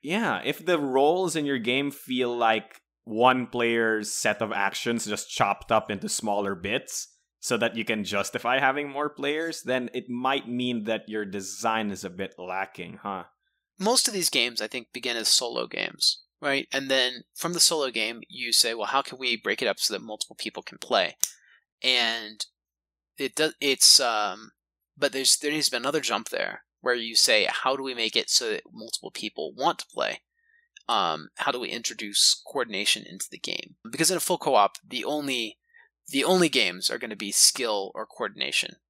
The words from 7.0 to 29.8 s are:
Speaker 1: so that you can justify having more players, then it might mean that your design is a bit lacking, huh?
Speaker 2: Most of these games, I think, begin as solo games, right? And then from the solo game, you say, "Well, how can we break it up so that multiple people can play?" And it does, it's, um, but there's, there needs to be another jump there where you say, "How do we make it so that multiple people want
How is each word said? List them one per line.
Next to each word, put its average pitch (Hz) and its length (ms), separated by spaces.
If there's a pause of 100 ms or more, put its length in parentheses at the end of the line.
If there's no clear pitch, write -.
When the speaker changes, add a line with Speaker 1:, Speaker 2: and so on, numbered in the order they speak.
Speaker 1:
so - 160
that 117 180
you 113 100
can 107 200
justify 110 560
having 143 280
more 143 200
players, 151 540
then 123 300
it 123 160
might 127 400
mean 123 360
that 110 240
your 107 160
design 104 680
is 95 140
a 92 60
bit 95 280
lacking, 90 640
huh? 95 220 (560)
Speaker 2:
Most 233 260
of 214 80
these 180 160
games, 120 300
I 107 80
think, 123 240
begin 120 240
as 113 120
solo 64 380
games, - 560 (180)
right? 139 300
And 135 180
then 127 360 (100)
from 170 200
the 170 60
solo 143 300
game, 113 380
you 120 240
say, 117 220
"Well, 107 140
how 135 140
can - 160
we 123 180
break - 260
it 123 40
up 98 140
so - 140
that 98 80
multiple 110 360
people - 240
can - 160
play?" 98 380 (680)
And 117 600 (760)
it 135 160
does, 156 260
it's, - 380
um, 107 540 (440)
but 143 160
there's, 135 240
there 147 140
needs 151 160
to - 60
be 127 60
another 143 220
jump 113 280
there - 340 (180)
where 123 140
you 113 220
say, 107 340
"How - 260
do 139 60
we 131 120
make 113 200
it - 160
so 117 200
that 101 120 (100)
multiple 107 380
people - 420
want - 280